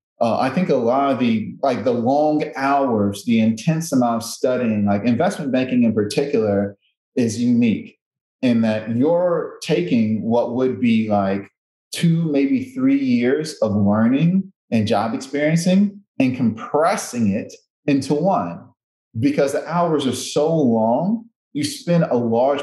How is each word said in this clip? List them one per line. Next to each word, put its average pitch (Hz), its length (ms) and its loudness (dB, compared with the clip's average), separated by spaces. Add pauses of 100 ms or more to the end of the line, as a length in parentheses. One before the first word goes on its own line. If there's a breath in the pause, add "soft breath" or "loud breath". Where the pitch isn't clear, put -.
(200)
uh, 113 180 0
I 131 120 0
think 180 180 -2
a 147 80 2
lot 131 340 0
of 123 80 -2
the, 110 440 -2
like, 120 220 0
the 127 80 2
long 143 520 0 (100)
hours, 131 720 -2
the 113 160 2
intense 160 500 0
amount 117 320 0
of - 60 -12
studying, 117 560 -2
like, 101 200 0
investment 143 460 0
banking 127 320 0
in 110 120 2
particular 104 840 0 (400 soft breath)
is 117 260 -2
unique 120 560 0 (440)
in 120 180 2
that 110 340 -2
you're 170 680 0
taking 113 600 0
what 117 320 0
would 127 240 -2
be, 113 300 2
like, 98 400 -2 (440)
two, 165 380 0
maybe 139 420 0
three 131 260 2
years 131 640 0
of 104 120 0
learning 123 800 2 (180)
and 110 160 0
job 113 280 0
experiencing 165 840 0 (220)
and 127 160 0
compressing 135 920 0
it 101 240 -2 (340)
into 139 280 0
one. 147 460 -2 (580)
Because 139 340 0
the - 140 -4
hours 160 400 0
are 120 80 0
so 151 400 -2
long, 131 680 0 (300)
you 139 100 -2
spend 170 400 0
a 127 120 0
large 123 460 0